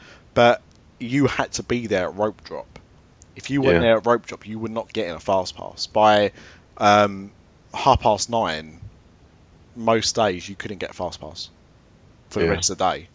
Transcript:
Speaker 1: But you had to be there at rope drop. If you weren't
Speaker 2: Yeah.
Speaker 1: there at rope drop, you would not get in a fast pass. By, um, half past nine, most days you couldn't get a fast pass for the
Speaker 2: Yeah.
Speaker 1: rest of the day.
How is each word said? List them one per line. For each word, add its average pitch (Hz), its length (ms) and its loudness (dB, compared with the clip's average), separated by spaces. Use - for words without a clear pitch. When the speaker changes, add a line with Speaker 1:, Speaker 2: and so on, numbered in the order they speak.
Speaker 1:
But 120 280 4
you 131 280 0
had - 260 -4
to 117 100 -8
be 120 260 -4
there 92 200 0
at 78 80 -10
rope 104 280 -4
drop. - 340 -16
If - 160 -14
you 139 120 0
weren't 131 140 4
Speaker 2:
Yeah. 85 40 4
Speaker 1:
there 113 180 6
at 107 80 -6
rope 117 200 2
drop, - 200 -16
you 110 120 -10
would 110 120 -8
not 110 220 -8
get 107 160 -4
in 85 60 -8
a 78 60 -14
fast 95 360 -2
pass. - 300 -12
By, 107 460 4
um, 104 540 2
half 127 260 2
past 107 300 0
nine, 82 480 -4
most 113 400 0
days 95 340 -2
you 98 60 -14
couldn't 104 240 -12
get 92 120 -8
a - 40 -20
fast 87 260 -10
pass 76 280 -16
for 104 120 -6
the 90 60 2
Speaker 2:
Yeah. 82 60 0
Speaker 1:
rest 92 180 -2
of 92 80 -6
the 95 120 0
day. 76 240 -8